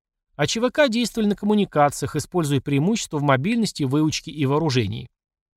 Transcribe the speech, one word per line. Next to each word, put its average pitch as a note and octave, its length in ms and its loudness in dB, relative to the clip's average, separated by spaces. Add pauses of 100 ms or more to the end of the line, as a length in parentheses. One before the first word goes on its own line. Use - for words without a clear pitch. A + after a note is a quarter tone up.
(340)
А D3 120 -2
Ч - 120 -4
В A#3+ 120 0
К D4 180 2
действовали A3 400 -2
на G3+ 80 0
коммуникациях, F3+ 800 0
используя C#3+ 460 -2
преимущества D3+ 560 -2
в C#3 40 -2
мобильности, D3+ 640 0
выучке D3+ 460 0
и D3+ 160 -2
вооружении. C3 640 -2 (480)